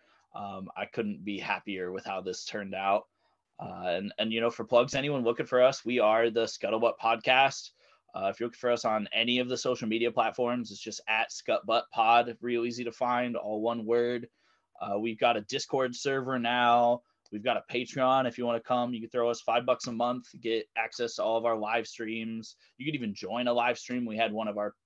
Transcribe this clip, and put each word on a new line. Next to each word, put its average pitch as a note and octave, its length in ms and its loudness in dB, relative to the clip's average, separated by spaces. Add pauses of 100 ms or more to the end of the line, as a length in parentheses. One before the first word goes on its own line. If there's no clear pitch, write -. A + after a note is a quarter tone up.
(340)
Um, G2 420 -10
I G2 80 -6
couldn't G#2 400 -6
be G2+ 140 -6
happier F#2 540 -6
with F#2+ 120 -8
how F#2+ 160 -6
this F#2 240 -8
turned G2 300 -8
out. G2 300 0 (540)
Uh, F2+ 280 -12
and, F#2 320 -2
and, A2 160 -2
you A2+ 80 0
know, A#2 80 4
for A2+ 160 -8
plugs, B2+ 280 4
anyone C#3 300 -2
looking A#2+ 220 0
for B2 160 4
us, C3+ 200 4
we B2 160 0
are A2+ 300 6
the A2+ 160 2
Scuttlebutt A2+ 580 0
Podcast. B2+ 680 4 (440)
Uh, F#2+ 120 -2
if G2 120 -2
you're A#2 100 -2
looking A#2 120 -10
for B2 100 0
us A#2 140 0
on A2 300 0
any A#2+ 240 2
of B2 100 0
the B2 80 -2
social B2 320 -2
media A2+ 220 2
platforms, A#2+ 600 0
it's G2+ 100 -14
just - 280 -10
at A2 220 0
Scuttbutt A2+ 540 0 (100)
Pod, A#2 480 4
real A#2+ 240 0
easy A#2+ 180 -4
to A#2 80 -6
find, B2 420 0
all G#2+ 280 -4
one A#2 240 -2
word. A#2+ 420 2 (500)
Uh, G2+ 200 -2
we've A2 220 -2
got A#2+ 180 4
a G#2 40 -4
Discord C3 540 -2
server C3+ 420 -2
now. A#2+ 600 4 (320)
We've G#2 120 -8
got A#2+ 120 2
a - 160 -6
Patreon C3 540 2
if A#2 120 -4
you A#2+ 60 -4
wanna A#2 140 0
come. B2 340 0
You A2+ 100 -8
can A2+ 60 -12
throw A#2+ 220 2
us A#2 100 -2
five A#2+ 240 0
bucks B2 220 0
a B2+ 60 -6
month, B2 340 -2 (140)
get A2+ 260 -2 (100)
access A2+ 380 -4
to - 80 -4
all A2 160 2
of A2+ 60 -2
our A#2 120 2
live A2 300 -2
streams. A2+ 720 -8 (200)
You C3 80 -14
could D3+ 120 -4
even A2 180 -4
join A2 320 -4
a A#2+ 60 2
live A#2+ 260 0
stream. B2 260 -6
We A2 120 -6
had A2+ 160 0
one A2 160 -4
of G2+ 100 -6
our G#2 160 -4 (100)